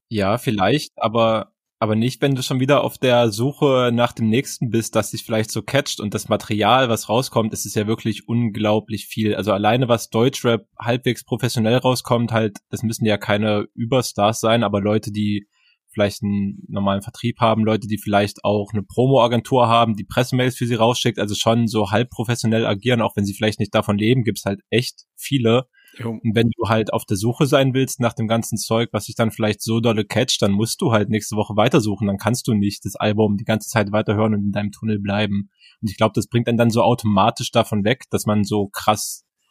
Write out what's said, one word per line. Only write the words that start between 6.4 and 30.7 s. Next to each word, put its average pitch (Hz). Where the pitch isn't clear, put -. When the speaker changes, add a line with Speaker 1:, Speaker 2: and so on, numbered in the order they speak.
Speaker 1:
was 110
rauskommt, 110
es 101
ist -
ja 107
wirklich -
unglaublich 107
viel. 107
Also 98
alleine 107
was 113
Deutschrap 120
halbwegs 123
professionell 120
rauskommt, 120
halt, 110
das 98
müssen 113
ja 104
keine 104
Überstars 113
sein, 113
aber 101
Leute, 107
die 104
vielleicht 104
einen 101
normalen 98
Vertrieb -
haben, 110
Leute, 107
die 104
vielleicht 101
auch 101
eine 104
Promo-Agentur 120
haben, 117
die 107
Pressemails 127
für 123
sie 120
rausschickt, 117
also 104
schon 117
so 104
halb 110
professionell 113
agieren, 107
auch 107
wenn 101
sie 98
vielleicht 110
nicht 107
davon 104
leben, 117
gibt's 101
halt 101
echt -
viele. 123
Speaker 2:
Jo. 113
Speaker 1:
Und 113
wenn 117
du 110
halt 110
auf 120
der 110
Suche 120
sein 135
willst 135
nach 117
dem 113
ganzen 113
Zeug, 113
was 107
sich -
dann 113
vielleicht 104
so 113
dolle 110
catcht, -
dann 104
musst 104